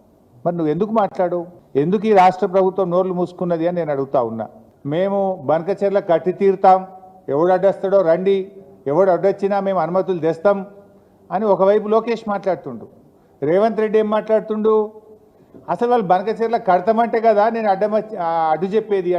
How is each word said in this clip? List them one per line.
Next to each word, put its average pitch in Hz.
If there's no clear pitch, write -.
మరి 175
నువ్వు 156
ఎందుకు 208
మాట్లాడవు? 175
ఎందుకు 190
ఈ 208
రాష్ట్ర 185
ప్రభుత్వం 190
నోర్లు 185
మూసుకున్నది 175
అని 170
నేను 156
అడుగుతా 139
ఉన్నా. 113
మేము 196
బనకచెర్ల 190
కట్టి 165
తీరుతాం, 190
ఎవడు 170
అడ్డొస్తాడో 190
రండి, 190
ఎవడు 185
అడ్డొచ్చినా 196
మేము 190
అనుమతులు 180
తెస్తాం 196
అని 202
ఒకవైపు 202
లోకేష్ 226
మాట్లాడుతుండు, 170
రేవంత్ 202
రెడ్డి 214
ఏం 214
మాట్లాడుతుండు? 214
అసలు 240
వాళ్ళు 233
బనకచెర్ల 214
కడతామంటే 220
కదా 208
నేను 226
అడ్డం 202
వచ్చి-, 214
ఆ, 165
అడ్డు 156
చెప్పేది 202